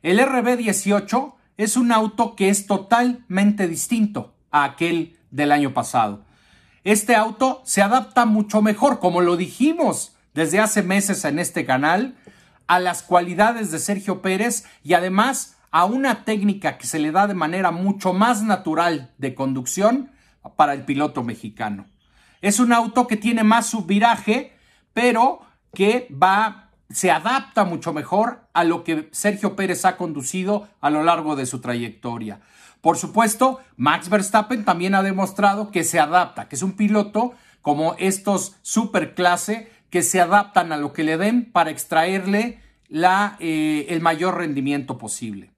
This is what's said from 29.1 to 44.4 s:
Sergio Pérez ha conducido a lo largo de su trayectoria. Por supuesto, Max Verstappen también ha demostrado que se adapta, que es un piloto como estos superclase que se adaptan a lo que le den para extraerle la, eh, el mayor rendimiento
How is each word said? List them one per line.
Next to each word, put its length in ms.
Sergio 460
Pérez 260
ha 140
conducido 720
a 100
lo 140
largo 320
de 100
su 140
trayectoria. 800
Por 160
supuesto, 640
Max 320
Verstappen 560
también 320
ha 80
demostrado 680
que 140
se 160
adapta, 480
que 80
es 80
un 140
piloto 560
como 360
estos 640
superclase 1080
que 120
se 200
adaptan 500
a 60
lo 160
que 100
le 140
den 340
para 200
extraerle 880
la, 540
eh, 480
el 100
mayor 380
rendimiento 600